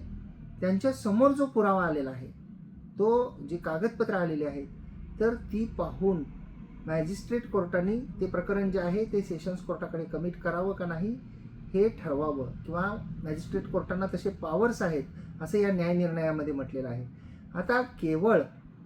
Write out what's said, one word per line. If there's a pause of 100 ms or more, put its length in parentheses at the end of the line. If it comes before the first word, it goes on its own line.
(600)
त्यांच्यासमोर
जो
पुरावा
आलेला
आहे, (720)
तो (120)
जी
कागदपत्र
आलेली
आहेत (540)
तर
ती (140)
पाहून (640)
मॅजिस्ट्रेट
कोर्टाने (200)
ते
प्रकरण
जे
आहे
ते
सेशन्स
कोर्टाकडे
कमिट
करावं
का
नाही (560)
हे
ठरवावं (200)
किंवा (280)
मॅजिस्ट्रेट
कोर्टांना
तसे
पॉवर्स
आहेत (380)
असं
या
न्याय
निर्णयामध्ये
म्हटलेलं
आहे. (520)
आता
केवळ (460)